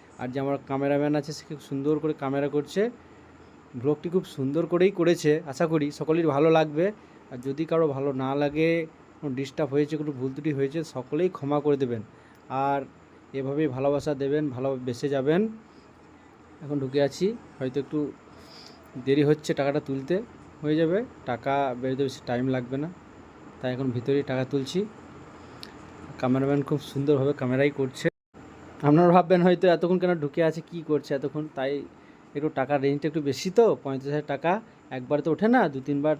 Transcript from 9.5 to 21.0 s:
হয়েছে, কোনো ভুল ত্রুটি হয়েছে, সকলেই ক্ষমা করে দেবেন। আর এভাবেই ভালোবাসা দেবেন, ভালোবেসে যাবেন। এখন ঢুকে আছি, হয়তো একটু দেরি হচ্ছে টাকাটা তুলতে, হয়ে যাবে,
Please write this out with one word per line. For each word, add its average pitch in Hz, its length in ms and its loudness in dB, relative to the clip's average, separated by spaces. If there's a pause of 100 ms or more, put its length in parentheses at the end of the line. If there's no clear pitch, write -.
হয়েছে, 147 260 0
কোনো 151 120 -4
ভুল 131 200 -4
ত্রুটি 147 200 -4
হয়েছে, 139 320 -2
সকলেই 151 440 -2
ক্ষমা 147 320 -2
করে 143 160 2
দেবেন। 120 260 -2 (640)
আর 139 140 0 (520)
এভাবেই 139 360 -2
ভালোবাসা 139 460 0
দেবেন, 139 340 0
ভালোবেসে 127 600 -4
যাবেন। 139 320 2 (1200)
এখন 147 200 -6
ঢুকে 135 200 0
আছি, 139 240 0 (320)
হয়তো 131 220 -4
একটু 151 180 -4 (1040)
দেরি 139 180 6
হচ্ছে 151 320 4
টাকাটা 143 260 0
তুলতে, 135 340 -2 (460)
হয়ে 151 200 0
যাবে, 165 180 2 (280)